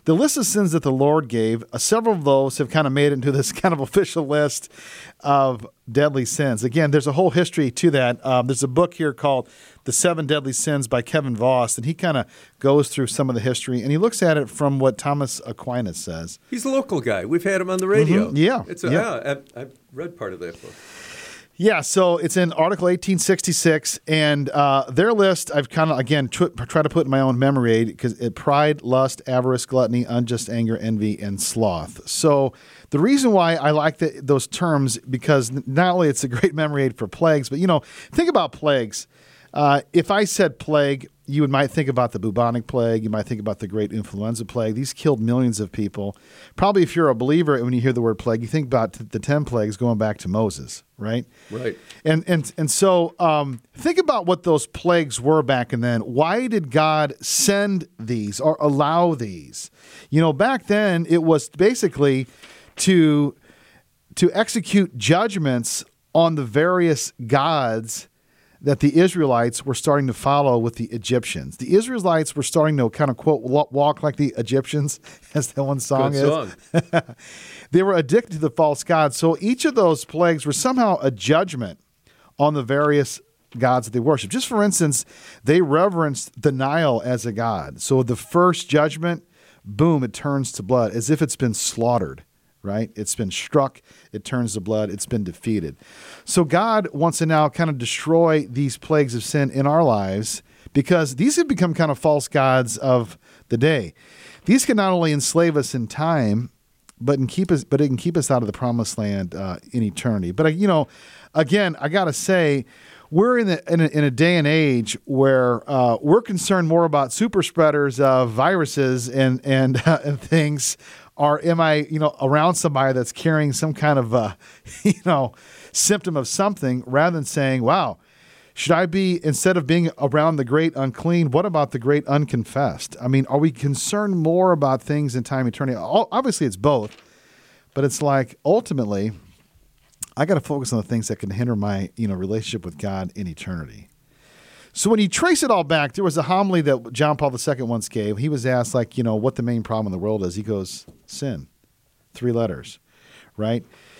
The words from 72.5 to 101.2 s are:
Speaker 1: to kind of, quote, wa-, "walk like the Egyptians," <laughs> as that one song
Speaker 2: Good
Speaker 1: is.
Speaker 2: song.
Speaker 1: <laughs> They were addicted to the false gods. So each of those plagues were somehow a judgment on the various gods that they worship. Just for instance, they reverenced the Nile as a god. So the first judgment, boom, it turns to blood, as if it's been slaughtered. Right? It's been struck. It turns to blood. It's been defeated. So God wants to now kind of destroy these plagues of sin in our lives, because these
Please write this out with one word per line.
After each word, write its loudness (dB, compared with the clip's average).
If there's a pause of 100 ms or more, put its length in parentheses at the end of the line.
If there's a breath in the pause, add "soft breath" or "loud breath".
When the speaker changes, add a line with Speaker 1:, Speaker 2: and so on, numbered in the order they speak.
Speaker 1:
to 2
kind -2
of, -8
quote, 0
wa-, 2
"walk 0
like -2
the -2
Egyptians," -2 (180 loud breath)
<laughs> -16
as -4
that -4
one -4
song 0
Speaker 2:
Good 0
Speaker 1:
is. -2 (100)
Speaker 2:
song. 0
Speaker 1:
<laughs> -20 (540 loud breath)
They 4
were 2
addicted 2
to -10
the -2
false 0
gods. 2
So 0
each -2
of 0
those 2
plagues 0
were -2
somehow 2
a 2
judgment -2 (600 soft breath)
on 4
the -2
various 0 (360)
gods 2
that -10
they -2
worship. 0
Just -4
for 0
instance, 0 (380 loud breath)
they 4
reverenced 0
the 2
Nile 0
as -4
a -4
god. -4
So 2
the -2
first 0
judgment, 0 (400 soft breath)
boom, 2
it -6
turns -4
to -10
blood, 2
as -4
if 2
it's -2
been -2
slaughtered. -2 (400)
Right? -4
It's -6
been -4
struck. -2 (300 soft breath)
It -12
turns -4
to -6
blood. -2
It's -10
been -4
defeated. -4 (480 loud breath)
So 0
God 0
wants 0
to 0
now 2
kind -2
of -4
destroy 2
these -4
plagues 0
of -4
sin 0
in 0
our 4
lives, 0 (300 soft breath)
because 2
these 0